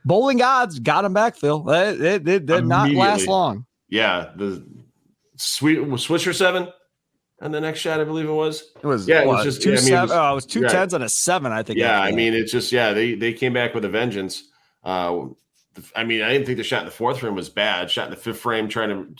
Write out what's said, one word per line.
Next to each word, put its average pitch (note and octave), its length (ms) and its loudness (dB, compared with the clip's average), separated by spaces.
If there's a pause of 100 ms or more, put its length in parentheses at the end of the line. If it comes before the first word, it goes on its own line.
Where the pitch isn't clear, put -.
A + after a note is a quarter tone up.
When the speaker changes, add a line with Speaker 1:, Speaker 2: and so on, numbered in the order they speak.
Speaker 1:
bowling A#3+ 380 4
odds B3 380 2
got D3+ 260 2
him F#3+ 80 -2
back, A3 220 2
Phil. D3 340 -2
It, F3+ 320 2
it, E3 260 0
it F3+ 200 2
did E3+ 180 2
not F3 240 2
last - 0 -
Speaker 2:
Immediately. F#3+ 380 2
Speaker 1:
long. D#3 380 0 (220)
Speaker 2:
Yeah, F#2 480 0
the F#2+ 300 -6 (680)
sweet D#3 440 0
Swisher D#3 540 -2
seven F3+ 340 0 (720)
on D3+ 120 -8
the D3+ 100 -4
next D#3 180 -6
shot, D#3+ 200 -2
I D#3 40 2
believe D#3 240 -4
it D#3 60 -4
was. D#3 380 -4 (100)
Speaker 1:
It C#3+ 60 -6
was, A2+ 200 0
Speaker 2:
Yeah, D#3+ 140 6
it C3+ 60 4
was C3 100 4
Speaker 1:
what, A2 60 2
Speaker 2:
just, C3+ 180 -2
Speaker 1:
two C#3 80 2
Speaker 2:
I - 60 4
mean, B2+ 80 4
it C3 40 4
Speaker 1:
sev-, C3 220 4
Speaker 2:
was - 20 0
Speaker 1:
uh, D#3 200 4
it C#3 40 0
was C3+ 120 -6
two A#3 140 -2
Speaker 2:
right. A#2+ 100 4
Speaker 1:
tens F#3 240 2
and C3+ 80 -2
a A2 60 -6
seven, D#3 420 0
I A2 100 -2
think, G#2+ 160 -4
Speaker 2:
Yeah, A#2 200 4
Speaker 1:
after G2 100 2
Speaker 2:
I G2+ 40 0
Speaker 1:
that. A2 60 0
Speaker 2:
mean, A2+ 160 2
it's A2+ 180 0
just, A#2 200 -2
yeah, A#2 220 2
they, A2+ 200 0
they A2+ 200 -2
came B2 200 -2
back A#2+ 220 -2
with G#2+ 100 -4
a G2 40 -2
vengeance. G2+ 540 -4 (400)
Uh, F2 420 -4 (500)
the F#2+ 60 -20
f-, - 140 -20
I A2+ 80 -4
mean, A2+ 180 -2
I A2 100 0
didn't C3+ 140 0
think B2+ 120 -4
the A2 60 -8
shot A2+ 180 -2
in E2 40 -8
the E2+ 60 -14
fourth B2 280 -4
frame A2+ 140 -6
was F2+ 160 -8
bad. F#2+ 400 -2
Shot G2+ 160 -4
in - 60 -12
the F#2 40 -12
fifth A2 240 -10
frame, A2 300 -4
trying A2 200 -4
to, F#2+ 180 -6 (120)